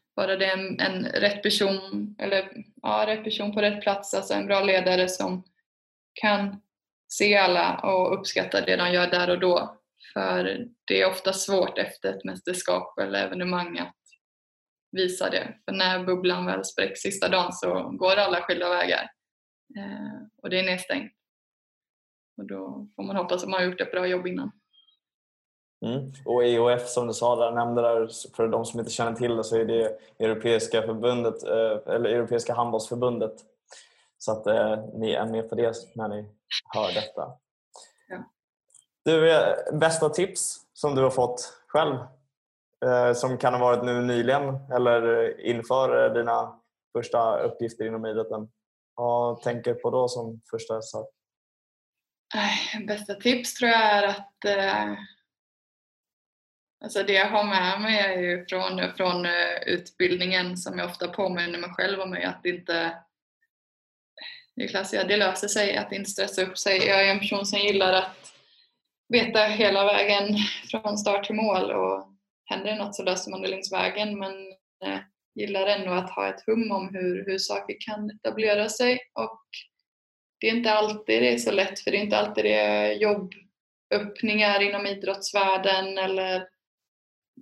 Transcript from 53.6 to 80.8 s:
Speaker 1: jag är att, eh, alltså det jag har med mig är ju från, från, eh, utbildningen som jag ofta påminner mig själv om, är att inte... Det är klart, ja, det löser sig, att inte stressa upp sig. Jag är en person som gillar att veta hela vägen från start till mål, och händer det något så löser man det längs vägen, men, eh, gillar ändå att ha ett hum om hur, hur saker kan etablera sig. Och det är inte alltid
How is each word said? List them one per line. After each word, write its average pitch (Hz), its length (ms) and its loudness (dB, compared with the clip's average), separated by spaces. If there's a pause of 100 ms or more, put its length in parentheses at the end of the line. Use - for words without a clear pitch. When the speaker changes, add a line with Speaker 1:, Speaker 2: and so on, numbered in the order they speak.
Speaker 1:
jag 226 100 6
är 208 220 4
att, 202 420 -4
eh, 202 480 0 (1900)
alltså 196 200 -2
det 202 100 2
jag 196 160 6
har 208 140 4
med 196 380 0
mig 214 180 2
är 190 220 0
ju 180 240 -2
från, 185 520 -2
från, 180 280 0
eh, 175 400 0
utbildningen 180 920 0
som 180 220 -8
jag 175 100 -4
ofta 175 180 -6
påminner 175 520 -2
mig 175 100 -8
själv 190 300 -2
om, 185 140 -6
är 180 140 -2
att 180 180 -6
inte... 170 520 -2 (1600)
Det - 80 -4
är - 40 -4
klart, 196 260 -4
ja, 196 100 2
det 196 140 2
löser 196 300 0
sig, 202 300 0
att 208 140 -4
inte 196 180 -6
stressa - 320 -2
upp 185 160 -2
sig. 190 300 2
Jag 196 200 6
är 196 40 4
en 202 80 0
person 202 260 -2
som 202 140 -2
gillar 196 340 4
att - 400 -2 (760)
veta 220 360 4
hela 208 420 4
vägen 202 520 2 (340)
från 214 260 -4
start 202 280 0
till 214 100 -4
mål, 208 360 2
och 95 360 -2 (380)
händer 196 260 -4
det 214 60 -4
något 202 180 -6
så 196 80 -8
löser 185 280 -2
man 190 100 -8
det 190 60 -4
längs 190 260 -6
vägen, 202 460 -2
men, 196 120 -6 (540)
eh, 196 140 -4 (360)
gillar 202 320 -2
ändå 196 240 0
att 180 180 -2
ha 196 180 -2
ett 190 180 -8
hum 220 260 0
om 190 220 -4
hur, 185 320 -4
hur 190 120 -4
saker 202 420 -4
kan 208 300 -6
etablera 214 600 0
sig. 247 300 2 (140)
Och 220 320 -8 (920)
det 214 80 0
är 226 80 2
inte 233 180 2
alltid 214 480 2